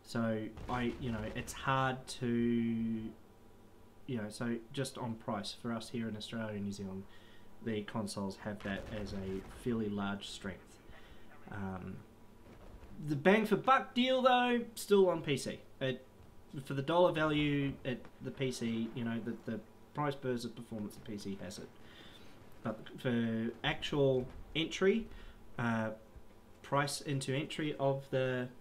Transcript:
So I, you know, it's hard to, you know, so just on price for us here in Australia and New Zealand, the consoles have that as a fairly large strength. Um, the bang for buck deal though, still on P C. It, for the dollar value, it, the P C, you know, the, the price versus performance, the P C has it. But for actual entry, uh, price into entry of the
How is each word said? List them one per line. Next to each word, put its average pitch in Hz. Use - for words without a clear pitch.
So 113
I, 120
you 127
know, 110
it's -
hard 131
to, -
you 117
know, 107
so 117
just 135
on 120
price 107
for 120
us 113
here 113
in 104
Australia 110
and 101
New 101
Zealand, 98
the 107
consoles 101
have 104
that 98
as 101
a 95
fairly 113
large -
strength. -
Um, 95
the 151
bang 196
for 214
buck 254
deal 254
though, 247
still 196
on 165
P 151
C. -
It, 131
for -
the 139
dollar 170
value, 147
it, 123
the 131
P 131
C, 113
you 120
know, 117
the, 113
the 113
price 147
versus 120
performance, 113
the -
P 101
C 98
has 92
it. 80
But -
for 117
actual 139
entry, 190
uh, 113
price 139
into 135
entry 151
of 139
the 127